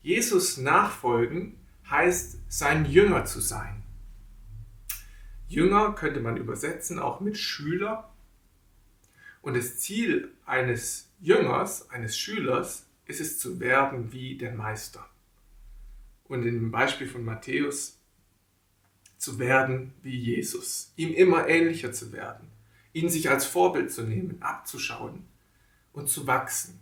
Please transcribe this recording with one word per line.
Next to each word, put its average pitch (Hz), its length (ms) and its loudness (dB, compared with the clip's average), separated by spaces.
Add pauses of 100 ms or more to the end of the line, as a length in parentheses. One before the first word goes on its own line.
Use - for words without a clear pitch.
Jesus 196 580 2
nachfolgen 131 1000 2 (320)
heißt, 175 480 2 (100)
sein 151 360 2
Jünger 156 400 8
zu - 160 -6
sein. - 420 -6 (1700)
Jünger 202 480 4
könnte 139 240 -2
man 117 160 -2
übersetzen 156 640 -6
auch - 180 -4
mit 208 180 -2
Schüler. 196 800 -4 (1300)
Und 127 140 -2
das - 220 -2
Ziel 208 540 0 (140)
eines - 640 -2 (100)
Jüngers, 185 720 4
eines 117 260 -6
Schülers, - 680 -2 (200)
ist - 140 -8
es 151 180 -4
zu 120 200 -6
werden 127 540 2
wie 127 240 -10
der 117 160 -8
Meister. 107 560 -10 (1160)
Und 123 200 -4
in 117 100 2
dem 113 160 0
Beispiel 131 380 0
von 120 160 -8
Matthäus 135 760 -4 (1160)
zu 117 240 -8
werden 131 640 2
wie 131 140 -8
Jesus, - 800 -4
ihm 160 180 -2
immer 170 360 8
ähnlicher 165 420 4
zu - 220 -10
werden, - 340 -14 (460)
ihn 170 160 0
sich 160 220 0
als 139 160 4
Vorbild 180 440 2
zu 113 120 -6
nehmen, 107 400 -4
abzuschauen - 840 -8 (680)
und 147 160 -8
zu 139 180 -4
wachsen. - 560 -2